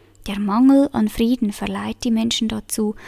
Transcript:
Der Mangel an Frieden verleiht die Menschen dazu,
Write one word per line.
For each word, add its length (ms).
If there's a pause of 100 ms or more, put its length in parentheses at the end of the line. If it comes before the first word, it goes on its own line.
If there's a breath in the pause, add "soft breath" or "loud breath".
(280 soft breath)
Der 100
Mangel 540
an 160
Frieden 420
verleiht 540
die 80
Menschen 340
dazu, 480 (140 loud breath)